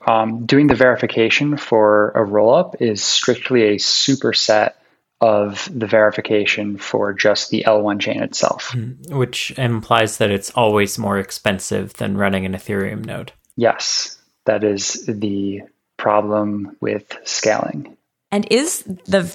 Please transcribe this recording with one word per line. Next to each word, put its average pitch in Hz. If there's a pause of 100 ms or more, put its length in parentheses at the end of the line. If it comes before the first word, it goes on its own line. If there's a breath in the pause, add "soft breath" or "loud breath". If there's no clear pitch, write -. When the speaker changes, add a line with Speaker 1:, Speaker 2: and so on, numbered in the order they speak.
Speaker 1:
um, 113
doing 143
the 127
verification 123
for 107
a 113
rollup 110
is 110
strictly -
a 104
superset - (460)
of 104
the 113
verification 104
for 104
just 101
the -
L 107
one 104
chain 113
itself. -
Speaker 2:
Hmm. 120 (180)
Which 131
implies 113
that 107
it's 98
always 104
more 101
expensive 98
than 101
running 98
an 95
Ethereum 101
node. 110 (240)
Speaker 1:
Yes, - (260)
that 107
is 101
the 101 (340)
problem 104
with -
scaling. - (340)
Speaker 3:
And 202
is 285
the, 190 (120)